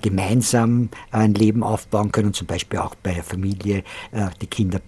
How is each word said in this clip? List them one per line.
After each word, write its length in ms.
gemeinsam 880
ein 240
Leben 280
aufbauen 500
können, 200
zum 140
Beispiel 320
auch 160
bei 180
der 120
Familie, 600
äh, 160
die 60
Kinder 420